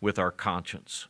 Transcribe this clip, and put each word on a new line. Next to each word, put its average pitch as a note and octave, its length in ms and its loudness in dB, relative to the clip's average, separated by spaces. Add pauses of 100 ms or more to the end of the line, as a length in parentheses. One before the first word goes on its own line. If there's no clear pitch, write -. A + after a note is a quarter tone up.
with G#2 180 2
our F#2 120 4
conscience, - 800 -4